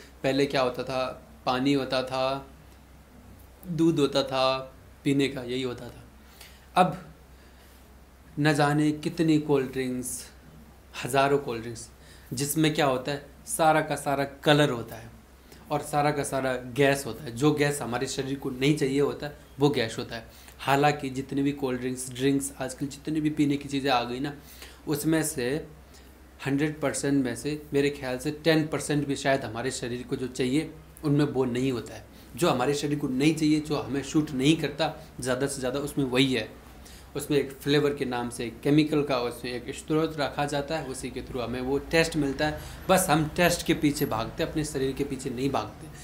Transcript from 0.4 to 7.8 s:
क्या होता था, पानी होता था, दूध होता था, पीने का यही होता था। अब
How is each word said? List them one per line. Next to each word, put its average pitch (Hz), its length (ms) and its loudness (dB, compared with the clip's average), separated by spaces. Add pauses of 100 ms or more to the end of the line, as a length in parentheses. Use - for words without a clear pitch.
क्या 143 160 2
होता 123 220 0
था, 127 440 -6 (180)
पानी 131 280 2
होता 131 300 0
था, 131 440 -2 (1200)
दूध 160 320 2
होता 139 240 2
था, 131 520 0 (280)
पीने 139 240 4
का 131 160 -8
यही 123 180 -4
होता 123 280 -6
था। - 140 -18 (720)
अब 175 320 2 (1300)